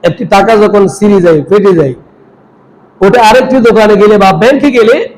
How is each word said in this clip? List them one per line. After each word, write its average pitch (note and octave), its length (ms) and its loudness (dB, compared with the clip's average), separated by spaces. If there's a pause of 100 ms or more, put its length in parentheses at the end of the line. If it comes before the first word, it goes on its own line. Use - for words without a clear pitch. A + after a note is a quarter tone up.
একটি F3 220 -4
টাকা G#3+ 320 0
যখন G3+ 300 0
ছিঁড়ে G3+ 340 0
যায়, D#3+ 240 0
ফেটে G3 280 0
যায়, C#3+ 220 -2 (1040)
ওটা G3 220 2
আরেকটি B3 340 0
দোকানে G#3+ 400 0
গেলে G#3 220 2
বা F#3+ 140 2
ব্যাংকে C4+ 380 0
গেলে B3 480 0